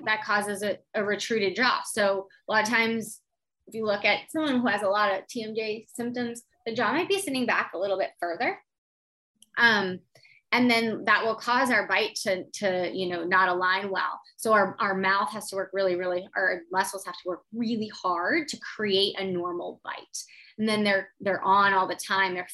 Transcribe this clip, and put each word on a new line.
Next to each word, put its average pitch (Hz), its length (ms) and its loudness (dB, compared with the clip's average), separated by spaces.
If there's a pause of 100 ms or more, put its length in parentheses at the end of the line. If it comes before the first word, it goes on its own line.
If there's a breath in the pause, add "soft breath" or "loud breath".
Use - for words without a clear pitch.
that 214 180 0
causes 208 380 0
a, 202 160 -2 (160)
a 214 100 0
retruded 202 520 0
jaw. 233 260 2 (100)
So 196 360 0 (200 soft breath)
a - 40 -4
lot 214 120 4
of 220 60 -2
times, 226 520 0 (440)
if - 80 -18
you 220 100 -6
look 208 220 0
at 208 240 0
someone 294 300 0
who 240 80 2
has 208 160 0
a 208 40 2
lot 202 240 2
of - 160 -4
T 226 160 -8
M 220 120 -8
J 220 360 -6
symptoms, 240 520 -6 (240)
the 226 60 -4
jaw 226 200 0
might 349 160 0
be 392 100 2
sitting 262 280 -2
back 185 260 0
a 165 60 -6
little 190 180 0
bit 190 220 -2
further. 175 400 -4 (1000)
Um, 202 440 4 (500 soft breath)
and 247 180 6
then 226 360 2
that 208 180 4
will 220 120 0
cause 247 340 0
our 208 180 2
bite 208 360 0
to, 190 200 -2 (100)
to, 180 380 -2
you 185 160 -2
know, 175 160 -4
not 185 260 4
align 185 420 0
well. 160 280 -4 (180 soft breath)
So 220 140 0
our, 196 280 4
our 196 160 0
mouth 196 340 2
has 214 200 -8
to 190 60 -8
work 190 180 -4
really, 190 220 2
really, 180 400 -2
our 185 260 0 (100)
muscles 190 340 -2
have 180 80 -8
to - 140 -16
work 175 160 -6 (100)
really 220 360 -2
hard 202 580 -2
to 214 100 -8 (180)
create 196 440 0
a 190 60 -4
normal 175 580 -6
bite. - 100 -10 (640 soft breath)
And 214 100 0
then 214 160 2
they're, 196 260 2 (100)
they're 190 240 -2
on 196 300 6
all 185 140 4
the 175 80 -4
time, 190 380 0
they're 175 200 -6